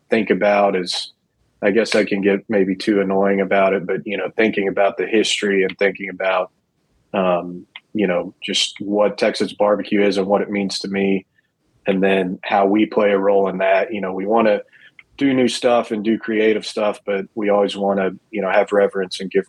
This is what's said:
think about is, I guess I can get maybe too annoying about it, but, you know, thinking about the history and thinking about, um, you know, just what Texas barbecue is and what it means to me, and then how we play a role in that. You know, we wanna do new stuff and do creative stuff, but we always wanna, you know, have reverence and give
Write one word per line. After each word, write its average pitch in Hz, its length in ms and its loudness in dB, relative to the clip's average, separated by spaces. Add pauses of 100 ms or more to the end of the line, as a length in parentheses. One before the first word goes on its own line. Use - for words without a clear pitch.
think 110 220 0
about 101 460 2
is, - 360 -6 (500)
I 101 100 2
guess 107 220 0
I 104 100 2
can 98 180 -4
get 98 260 2
maybe 98 260 2
too 101 260 0
annoying 98 400 0
about 98 340 2
it, 95 120 -4
but, 98 200 -6
you 101 100 -6
know, 92 200 -6
thinking 104 320 0
about 98 280 0
the 92 100 -2
history 101 560 0
and 92 160 -4
thinking 98 300 -2
about, 92 420 -2 (640)
um, 90 540 -2 (260)
you 104 140 0
know, 90 360 -2
just - 380 -4
what 101 380 0
Texas 104 340 -2
barbecue 101 500 0
is 101 140 2
and 95 100 -2
what 98 160 2
it 95 80 -6
means 101 300 -4
to 101 80 -10
me, 98 380 -2 (600)
and 95 160 0
then 95 400 0
how 101 240 2
we 104 200 2
play 104 240 2
a 98 80 2
role 98 300 2
in 92 100 -6
that. 95 340 2
You 101 80 -6
know, 95 120 -6
we 95 140 -6
wanna 107 340 4 (560)
do 139 180 2
new 127 140 2
stuff 117 420 0
and 107 140 -4
do 110 140 2
creative 107 460 0
stuff, 104 400 -4
but 98 300 -4
we 104 140 -4
always 101 280 2
wanna, 98 340 0 (200)
you 104 100 -6
know, 95 100 -2
have 101 220 2
reverence 98 480 0
and 95 100 -8
give 98 180 0